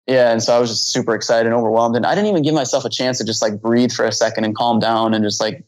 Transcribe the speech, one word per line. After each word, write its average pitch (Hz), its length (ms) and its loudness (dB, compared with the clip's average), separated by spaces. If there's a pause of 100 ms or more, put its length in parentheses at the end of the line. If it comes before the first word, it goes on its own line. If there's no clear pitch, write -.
yeah. 123 260 4
And 113 100 0
so 120 120 2
I 120 60 4
was 123 100 2
just - 220 -4
super 117 220 0
excited 117 320 0
and 113 80 2
overwhelmed, 117 420 2
and 113 80 0
I - 100 0
didn't 208 140 0
even 180 140 0
give 147 120 0
myself 135 300 -2
a 117 60 -6
chance 127 280 -2
to 113 60 -6
just, 107 160 -4
like, 104 220 -2
breathe 120 300 2
for 113 120 -2
a 113 80 0
second 110 320 -2
and 107 100 -2
calm 120 260 0
down 113 340 0
and 107 100 0
just, 104 160 -2
like, 110 280 -4